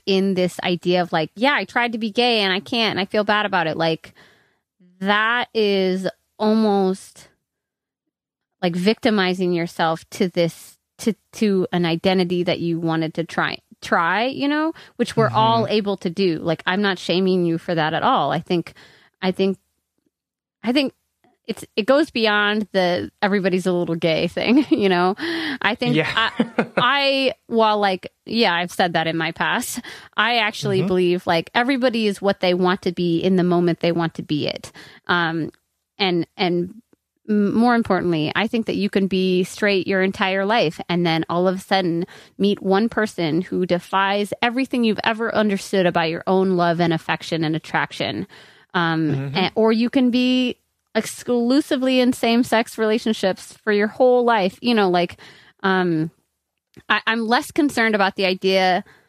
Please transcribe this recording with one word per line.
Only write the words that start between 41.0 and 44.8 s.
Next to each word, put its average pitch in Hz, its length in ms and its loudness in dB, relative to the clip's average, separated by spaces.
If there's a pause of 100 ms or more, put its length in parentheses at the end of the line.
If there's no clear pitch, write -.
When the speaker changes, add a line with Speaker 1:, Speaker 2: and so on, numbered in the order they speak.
Speaker 1:
then 160 220 0
all 180 200 0
of 185 80 0
a 190 40 -6
sudden 185 460 -2 (320)
meet 196 240 0
one 196 260 2
person 180 540 -2
who 185 240 -4
defies 196 640 -2 (120)
everything 240 400 -2